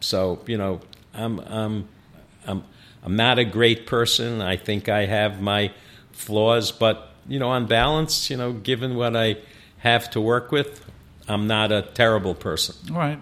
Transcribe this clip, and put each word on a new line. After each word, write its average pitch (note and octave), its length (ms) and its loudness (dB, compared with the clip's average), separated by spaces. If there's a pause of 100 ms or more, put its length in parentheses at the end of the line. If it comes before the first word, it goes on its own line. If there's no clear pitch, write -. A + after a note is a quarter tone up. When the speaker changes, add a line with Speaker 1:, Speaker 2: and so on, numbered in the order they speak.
Speaker 1:
So, F#2 460 -2
you A#2 100 -4
know, G2 240 -4 (340)
I'm, A2 260 -6
I'm, G#2+ 480 -6 (580)
I'm, F#2+ 180 -6 (400)
I'm F#2 120 -2
not A#2+ 220 2
a B2 60 4
great A2+ 420 2
person. A#2 540 0
I F#2 160 -2
think G#2 320 -4
I G#2 160 2
have G2+ 360 0
my G2+ 320 0 (400)
flaws, A2 600 2
but, - 380 0 (180)
you C3+ 100 -4
know, B2 120 0
on B2 160 0
balance, D3 640 2
you C3 60 -4
know, B2 160 -4
given B2 420 -4
what A#2 220 0
I A2 200 2 (420)
have A#2+ 340 2
to A#2 80 0
work A#2 320 0
with, - 320 -2 (440)
I'm G#2 180 0
not G#2+ 260 2
a G2+ 100 2
terrible G#2+ 520 2
person. - 400 -4 (160)
Speaker 2:
All E3 80 -2
right. D3 240 -2